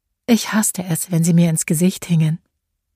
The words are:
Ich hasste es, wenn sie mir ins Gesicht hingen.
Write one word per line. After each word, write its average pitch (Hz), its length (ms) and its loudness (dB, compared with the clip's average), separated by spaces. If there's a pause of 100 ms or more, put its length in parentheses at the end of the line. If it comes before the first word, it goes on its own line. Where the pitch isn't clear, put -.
(280)
Ich - 260 0
hasste 208 300 -2
es, 175 260 -6
wenn 165 140 0
sie 175 100 2
mir 170 160 4
ins 160 160 -4
Gesicht 180 400 -2
hingen. 160 320 0 (580)